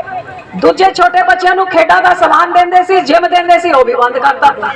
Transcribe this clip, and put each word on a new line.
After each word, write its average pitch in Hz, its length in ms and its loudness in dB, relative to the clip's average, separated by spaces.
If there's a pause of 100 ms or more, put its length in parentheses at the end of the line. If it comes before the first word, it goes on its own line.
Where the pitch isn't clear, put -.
(560)
ਦੂਜੇ 339 360 0
ਛੋਟੇ 349 300 0
ਬੱਚਿਆਂ 359 320 0
ਨੂੰ 381 120 -2
ਖੇਡਾਂ 330 360 2
ਦਾ 359 120 2
ਸਮਾਨ 330 380 0
ਦਿੰਦੇ 359 300 2
ਸੀ, 370 180 0
ਜਿਮ 330 260 0
ਦਿੰਦੇ 349 320 2
ਸੀ, 349 140 -2
ਉਹ 262 120 4
ਵੀ 233 100 0
ਬੰਦ 247 240 -2
ਕਰਤਾ। 277 360 -2 (220)